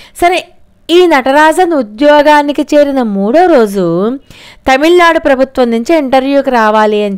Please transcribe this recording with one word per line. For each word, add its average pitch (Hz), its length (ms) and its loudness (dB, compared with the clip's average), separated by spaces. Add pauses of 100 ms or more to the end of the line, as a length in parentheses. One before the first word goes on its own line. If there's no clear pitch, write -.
(220)
సరే, 349 260 -2 (420)
ఈ 349 180 4
నటరాజన్ 311 680 0
ఉద్యోగానికి 294 880 0
చేరిన 285 400 0
మూడో 220 440 0
రోజు 208 720 -2 (540)
తమిళనాడు 330 460 2
ప్రభుత్వం 262 520 -2
నుంచి 233 260 -2
ఇంటర్వ్యూకి 269 520 -2
రావాలి 214 540 0
అని 202 140 -6